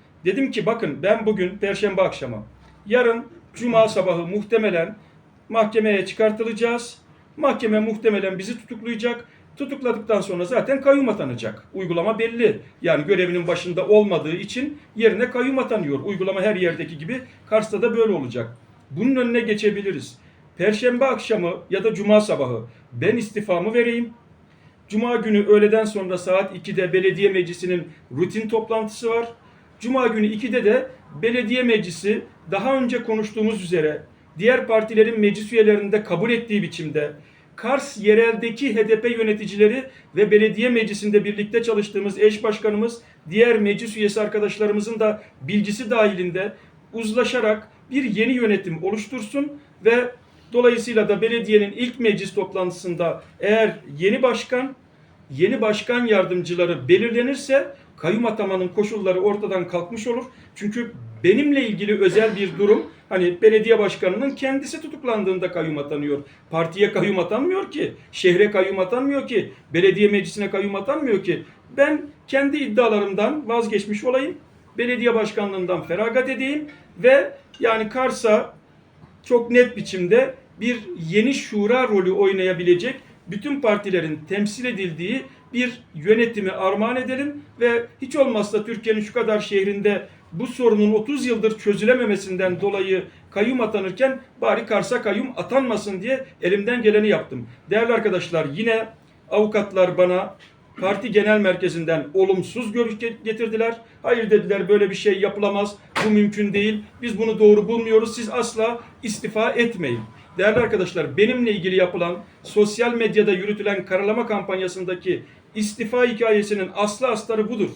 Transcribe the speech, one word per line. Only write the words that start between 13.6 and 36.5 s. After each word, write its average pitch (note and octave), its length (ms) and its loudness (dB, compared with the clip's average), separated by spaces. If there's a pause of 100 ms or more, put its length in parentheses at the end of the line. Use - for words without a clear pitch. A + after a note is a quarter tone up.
olmadığı F#3 480 4
için B3 420 -8 (180)
yerine A3 340 2
kayyum C4 280 -2
atanıyor. E3 460 -2
Uygulama F#3+ 380 -4
her G#3 140 0
yerdeki E3 420 -4
gibi G#3 220 -8 (260)
Kars'ta G#3+ 360 0
da A#3 140 0
böyle A3 160 4
olacak. A#2+ 440 -6 (340)
Bunun A3+ 260 0
önüne A#3+ 240 0
geçebiliriz. G3+ 800 -2 (380)
Perşembe A#3+ 480 0
akşamı G#3 480 -2 (180)
ya F#3 140 -2
da A3 100 0
Cuma G#3 260 4
sabahı B2+ 460 -2 (260)
ben E3 240 0
istifamı G#3 580 -2
vereyim. A#3 360 0 (760)
Cuma A#3+ 280 0
günü G#3+ 300 2
öğleden G#3 380 6
sonra F#3+ 340 -4
saat F#3+ 380 0
ikide F3+ 360 -4
belediye F#3+ 380 4
meclisinin F3+ 580 -2 (280)
rutin G#3+ 320 -2
toplantısı A3 640 -2
var. A#3 180 -2 (520)
Cuma B3 260 0
günü G#3+ 200 2
ikide A3 380 -2
de B3 240 4 (340)
belediye A#3+ 400 0
meclisi G#3+ 600 0 (280)
daha A3 260 0
önce B3 260 -2
konuştuğumuz G#3+ 600 -2
üzere D#3+ 400 -2 (360)
diğer A#3 280 2
partilerin A3 540 4
meclis G#3 320 0
üyelerinin G#3 400 4
de G#3+ 100 2
kabul F#3 280 -2
ettiği A3 320 0